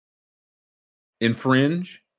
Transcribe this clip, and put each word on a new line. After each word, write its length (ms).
infringe? 800